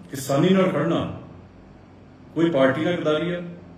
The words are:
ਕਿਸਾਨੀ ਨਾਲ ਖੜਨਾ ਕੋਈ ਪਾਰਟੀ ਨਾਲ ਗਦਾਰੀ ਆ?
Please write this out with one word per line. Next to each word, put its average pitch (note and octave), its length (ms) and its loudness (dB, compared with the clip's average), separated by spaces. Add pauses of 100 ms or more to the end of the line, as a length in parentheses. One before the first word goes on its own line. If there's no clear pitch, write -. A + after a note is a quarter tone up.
(120)
ਕਿਸਾਨੀ C#3 380 0
ਨਾਲ F#3+ 220 4
ਖੜਨਾ D3+ 500 -2 (1120)
ਕੋਈ E3 140 2
ਪਾਰਟੀ C3+ 360 2
ਨਾਲ F3 100 0
ਗਦਾਰੀ D#3 380 -2
ਆ? F3 80 -8 (360)